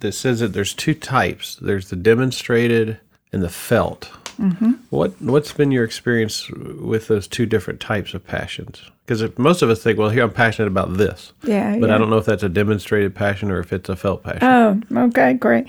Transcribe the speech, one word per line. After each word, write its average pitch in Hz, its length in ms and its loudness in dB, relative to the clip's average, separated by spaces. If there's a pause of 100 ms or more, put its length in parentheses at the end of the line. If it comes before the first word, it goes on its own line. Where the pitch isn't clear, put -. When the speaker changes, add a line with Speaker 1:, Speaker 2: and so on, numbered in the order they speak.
Speaker 1:
it 104 120 -2
says 123 280 0
that 104 140 -2
there's 98 180 -2
two - 220 -2
types. - 640 -2
There's 95 340 -4
the 92 60 -8
demonstrated 117 1000 2 (340)
and 98 100 0
the 85 80 -2
felt. - 600 -2 (300)
Speaker 2:
Mm-hmm. 208 320 2 (160)
Speaker 1:
What, - 320 -2
what's 143 320 0
been 143 180 2
your 123 140 2
experience 113 640 -2
with - 600 -6
those 104 200 0
two - 160 -2
different 110 360 -2
types 104 340 -6
of - 120 -12
passions? - 540 -10 (260)
'Cause 110 160 -2
if, 113 160 -6
most 165 220 2
of 127 100 4
us 110 120 0
think, 107 160 2
"Well, 107 100 2
here 120 140 2
I'm 113 80 2
passionate 110 380 0
about 92 280 0
this." - 360 -2 (100)
Speaker 2:
Yeah, 208 360 0
Speaker 1:
But 165 100 2
Speaker 2:
yeah. 110 80 4
Speaker 1:
I - 20 4
don't 110 120 2
know 113 60 4
if 107 100 2
that's 104 180 0
a 98 40 2
demonstrated 101 640 0
passion 101 380 -2
or 90 80 -2
if 90 140 -8
it's 95 160 -6
a 92 80 -4
felt 92 260 -4
passion. - 180 -6 (520)
Speaker 2:
Oh, 240 160 2
okay, 254 260 2
great. 240 340 2